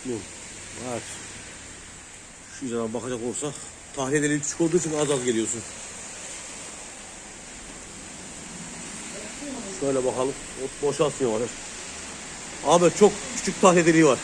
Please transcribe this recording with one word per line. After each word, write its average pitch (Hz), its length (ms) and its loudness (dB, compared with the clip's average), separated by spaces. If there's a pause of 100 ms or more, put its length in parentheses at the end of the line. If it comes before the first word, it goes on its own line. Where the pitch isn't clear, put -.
Bilmiyorum. 117 220 -4 (640)
Evet. 117 120 -4 (1600)
Şu - 60 -8
yüzden 113 300 -2
bakacak 120 280 -2
olursak 131 320 -4 (420)
tahliye 143 260 2
deliği 147 180 2
küçük - 200 -4
olduğu 170 160 4
için 156 220 2
az 147 120 2
az 131 140 2
geliyorsun. 113 360 2 (4000)
Şöyle 135 240 2
bakalım. 127 280 0 (300)
O 135 240 -4
boşalsın 139 380 2
yavaş. 113 260 0 (1160)
Ahmet 170 320 8
çok 202 140 10 (240)
küçük - 240 -2
tahliye 175 260 10
deliği 160 200 10
var. 123 160 8